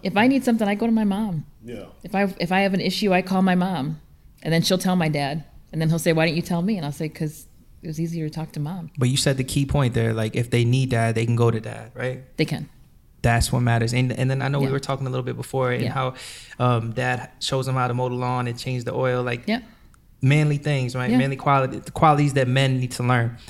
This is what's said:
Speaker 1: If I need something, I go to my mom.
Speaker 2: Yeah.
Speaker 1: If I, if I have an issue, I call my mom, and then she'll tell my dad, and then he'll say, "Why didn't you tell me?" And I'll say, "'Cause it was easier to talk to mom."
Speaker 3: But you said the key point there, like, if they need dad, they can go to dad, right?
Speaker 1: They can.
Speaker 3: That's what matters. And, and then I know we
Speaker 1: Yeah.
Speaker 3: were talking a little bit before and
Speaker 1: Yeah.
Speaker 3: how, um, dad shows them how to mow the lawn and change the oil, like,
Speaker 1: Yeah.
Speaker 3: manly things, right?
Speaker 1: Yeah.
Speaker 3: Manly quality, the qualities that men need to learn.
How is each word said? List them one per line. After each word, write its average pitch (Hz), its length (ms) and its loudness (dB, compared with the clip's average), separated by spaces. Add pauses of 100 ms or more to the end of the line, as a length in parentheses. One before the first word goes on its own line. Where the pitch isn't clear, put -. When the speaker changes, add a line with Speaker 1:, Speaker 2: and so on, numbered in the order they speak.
Speaker 1:
If 190 160 -2
I 214 80 6
need 269 180 4
something, 226 240 2
I 202 60 0
go 208 140 0
to 233 40 0
my 220 120 2
mom. 196 420 -2 (180)
Speaker 2:
Yeah. 113 200 -14 (200)
Speaker 1:
If 185 120 -6
I, 196 80 2 (160)
if 175 120 -4
I 185 100 4
have 196 120 2
an 190 80 0
issue, 185 320 0
I 180 80 4
call 185 220 0
my 185 100 4
mom, 170 480 -2 (400)
and 156 100 -4
then 165 120 4
she'll 185 160 2
tell 185 160 0
my 170 140 2
dad, 147 340 -2 (280)
and 156 80 -4
then 160 100 2
he'll 165 100 2
say, 165 120 2
"Why 160 140 4
didn't 165 120 0
you 170 40 0
tell 170 220 -2
me?" 214 120 0
And 160 120 -4
I'll 147 40 -4
say, 156 160 -6
"'Cause 151 380 -8 (380)
it 175 40 -12
was 156 120 -8
easier 165 280 -4
to 151 60 -8
talk 160 200 -8
to 156 60 -6
mom." 165 380 -8
Speaker 3:
But 127 120 2
you 135 80 2
said 139 200 2
the 131 60 0
key 139 240 0
point 135 260 2
there, 113 180 2
like, 110 240 -2
if 120 140 0
they 120 160 4
need 127 240 2
dad, 117 240 2
they 113 140 0
can 117 80 2
go 117 160 4
to 113 80 -2
dad, 113 340 -12
right? 127 300 -6 (140)
Speaker 1:
They 156 80 2
can. 151 220 -6 (540)
Speaker 3:
That's 117 300 2
what 127 80 2
matters. 117 340 2
And, 127 180 2
and 131 200 -2
then 135 100 -2
I 131 60 -2
know 143 120 0
we 135 60 2
Speaker 1:
Yeah. 135 60 -2
Speaker 3:
were 139 80 -2
talking 135 260 -4
a 127 60 -4
little 127 120 -4
bit 123 140 -6
before 127 340 -2
and 123 120 -2
Speaker 1:
Yeah. - 100 -2
Speaker 3:
how, 131 220 -4 (420)
um, 117 360 0
dad 127 360 -4 (100)
shows 131 280 -4
them 131 80 -2
how 127 120 0
to 120 60 -2
mow 123 160 -2
the 123 60 -4
lawn 123 320 -2
and 117 100 -6
change 123 280 -6
the 120 100 -6
oil, 127 260 0
like, 123 240 -4
Speaker 1:
Yeah. 226 140 0 (640)
Speaker 3:
manly 147 340 4
things, 135 380 -2
right? 127 140 -2
Speaker 1:
Yeah. 240 80 2
Speaker 3:
Manly 139 180 0
quality, 135 440 0
the - 120 -14
qualities 147 420 4
that 131 140 2
men 131 320 2
need 127 120 -2
to - 120 -4
learn. 120 340 2 (120)